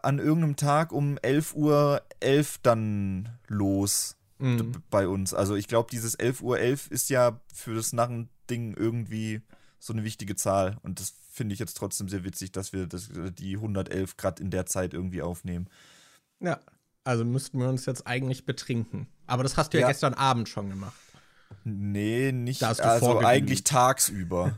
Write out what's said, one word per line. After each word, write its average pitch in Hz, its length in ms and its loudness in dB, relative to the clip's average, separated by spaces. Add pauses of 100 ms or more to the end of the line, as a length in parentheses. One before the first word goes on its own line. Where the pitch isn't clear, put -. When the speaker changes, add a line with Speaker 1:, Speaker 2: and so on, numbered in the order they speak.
Speaker 1:
an 139 160 2
irgendeinem 156 360 2
Tag 147 360 2
um 143 300 -2
elf 143 340 0
Uhr 147 460 4 (180)
elf 143 440 2
dann 107 640 2 (180)
los 98 680 0 (260)
Speaker 2:
Mhm. 120 300 0
Speaker 1:
d-, - 80 -8 (100)
bei 98 160 4
uns. 95 280 -2
Also 101 240 2
ich 104 100 -4
glaub, 117 240 2
dieses 113 240 -4
elf 131 260 -2
Uhr 117 160 0
elf 135 320 0
ist - 200 -2
ja 123 320 4 (120)
für - 220 -8
das 113 160 -4
Narrending 117 840 -4
irgendwie 110 680 -4 (380)
so - 120 -12
eine 110 140 -2
wichtige 101 320 -8
Zahl. 98 440 2
Und 92 200 -10
das 98 120 -8 (160)
finde 107 220 -6
ich 95 80 -6
jetzt 104 160 -8
trotzdem 101 320 -6
sehr 92 160 -4
witzig, 92 300 -8
dass - 180 -6
wir 92 160 -4
das, 90 220 -10 (280)
die 95 200 -8
hundertelf 95 580 -4
grad 95 240 -2
in 95 100 -6
der 92 160 -2
Zeit 92 280 -4
irgendwie 90 280 -6
aufnehmen. 87 460 -6 (720)
Speaker 2:
Ja, 175 180 -4 (460)
also 117 220 0
müssten 127 340 -2
wir 123 80 0
uns 131 180 -2
jetzt 127 220 -6
eigentlich 127 380 -4
betrinken. - 640 -4 (200)
Aber 127 160 0
das 131 140 0
hast 156 160 0
du 170 40 4
ja 147 40 6
Speaker 1:
Ja. 127 80 6
Speaker 2:
gestern 139 240 0
Abend 123 340 2
schon 98 220 -8
gemacht. 95 260 -10 (680)
Speaker 1:
Nee, 104 680 0
nicht, 127 300 -2
Speaker 2:
Da 117 80 2
hast 113 100 0
du - 60 -2
Speaker 1:
also 117 220 6
Speaker 2:
vorgeglüht. 113 220 6
Speaker 1:
eigentlich 131 360 4
tagsüber. 104 920 2